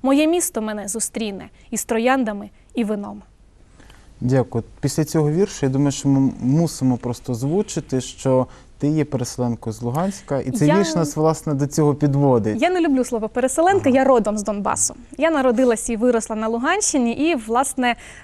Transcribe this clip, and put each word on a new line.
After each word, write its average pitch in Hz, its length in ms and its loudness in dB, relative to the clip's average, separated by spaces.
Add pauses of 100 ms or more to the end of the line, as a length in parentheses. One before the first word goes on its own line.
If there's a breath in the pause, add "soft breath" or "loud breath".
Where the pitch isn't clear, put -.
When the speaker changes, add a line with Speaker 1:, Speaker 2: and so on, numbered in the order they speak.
Speaker 1:
моє 277 240 4
місто 330 360 0
мене 214 260 -6
зустріне 208 600 -6 (220 soft breath)
із 220 140 -6
трояндами 226 680 0 (240 soft breath)
і 240 100 0
вином». 208 380 -6 (960 soft breath)
Speaker 2:
Дякую. 123 440 0 (160)
Після 147 240 0
цього 151 260 0
віршу, 175 360 0
я 131 60 0
думаю, 139 200 2
що 139 160 -4
ми 135 320 4
мусимо 131 560 0
просто 123 360 -6
озвучити, 143 680 -2
що 127 460 0 (320 loud breath)
ти 143 100 0
є 151 160 2
переселенкою 120 680 -4
з 113 80 -14
Луганська, 143 580 -4
і 131 100 -6
цей 147 180 2
Speaker 1:
Я 175 100 4
Speaker 2:
вірш 202 160 0
нас, 156 220 -4
власне, 156 380 0
до 139 120 0
цього 147 280 2
підводить. 139 680 2
Speaker 1:
Я 349 80 4
не 359 100 0
люблю 269 240 2
слово 220 240 -4
«переселенка», 320 600 2
Speaker 2:
Ага. 254 80 6
Speaker 1:
я 269 60 4
родом 220 340 4
з 208 40 -6
Донбасу. 202 520 -2 (240)
Я 311 120 2
народилась 247 600 2
і 226 60 -2
виросла 226 400 0
на 220 120 -4
Луганщині, 247 640 0
і, 320 220 0
власне, 240 640 -2 (280 loud breath)